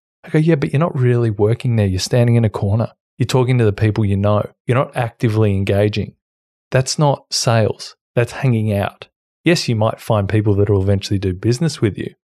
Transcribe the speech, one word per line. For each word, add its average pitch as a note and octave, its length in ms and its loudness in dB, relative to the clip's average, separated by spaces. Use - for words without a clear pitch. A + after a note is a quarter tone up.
I - 60 -20
go, D#3+ 80 2
"Yeah, D#3+ 160 4
but D#3 180 -2
you're - 80 0
not D#3+ 180 -2
really A#2+ 320 2
working A2 460 0
there. G#2+ 100 2
You're F#2+ 120 0
standing A#2+ 380 2
in A#2 80 2
a G#2+ 60 2
corner. G#2 420 -2
You're A#2 80 0
talking B2+ 320 2
to A#2 80 4
the G#2 60 2
people G#2+ 300 0
you G2+ 140 0
know. G#2 340 0
You're A#2+ 120 0
not C#3+ 180 -4
actively A2 580 0
engaging. G2+ 600 0
That's - 280 -2
not C#3+ 320 0
sales. - 640 0
That's A#2+ 180 0
hanging A2 400 0
out." - 360 -4
Yes, E3 220 0
you A#2+ 80 0
might A2 240 -2
find G#2 280 -2
people G#2 280 2
that G2+ 120 2
will G2+ 140 2
eventually G2 380 -2
do F#2+ 120 -2
business B2 480 -2
with F#2+ 160 -2
you, - 280 -10